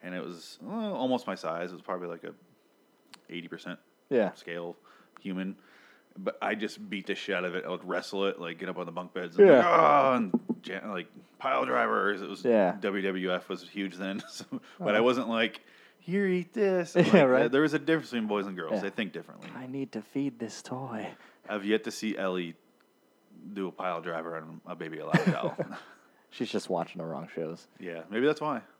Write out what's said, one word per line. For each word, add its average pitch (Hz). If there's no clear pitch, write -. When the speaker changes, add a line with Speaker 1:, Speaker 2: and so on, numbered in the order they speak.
Speaker 1:
and 92
it 92
was, 82
well, 214
almost 127
my 95
size. 85
It -
was 90
probably, 90
like, 82
a 85
eighty 85
percent 87
Speaker 2:
Yeah. 110
Speaker 1:
scale 85
human. 95
But 95
I 104
just 104
beat 95
the 95
shit 98
out 90
of 90
it. 90
I -
would 90
wrestle 92
it, 98
like, 85
get 90
up 92
on 90
the 85
bunk 87
beds 92
and, 202
Speaker 2:
Yeah. 151
Speaker 1:
like, 120
"Ah," 147
and 107
jam, 98
like, 90
pile 131
drivers. 110
It -
was 98
Speaker 2:
Yeah. 104
Speaker 1:
W 98
W 92
F 90
was 90
huge 98
then, 95
<laughs> -
so, -
but 175
I 104
Speaker 2:
Uh-huh. 113
Speaker 1:
wasn't 123
like, 113
"Here, 196
eat 180
this." 190
Speaker 2:
<laughs> -
Speaker 1:
I'm 175
Speaker 2:
Yeah, -
Speaker 1:
like, 131
Speaker 2:
right. 127
Speaker 1:
there 135
was 151
a 151
difference 156
between 113
boys 104
and 92
girls. 82
Speaker 2:
Yeah. 101
Speaker 1:
They 98
think 98
differently. -
Speaker 2:
I 127
need 131
to 110
feed 139
this 110
toy. 120
Speaker 1:
I've 101
yet 107
to 117
see -
Ellie 92
do 95
a -
pile 90
driver 82
on 80
a 87
Baby 80
Alive 76
doll. -
Speaker 2:
<laughs> -
She's -
just -
watching 87
the 82
wrong 80
shows. 82
Speaker 1:
Yeah, 82
maybe 117
that's 151
why. 143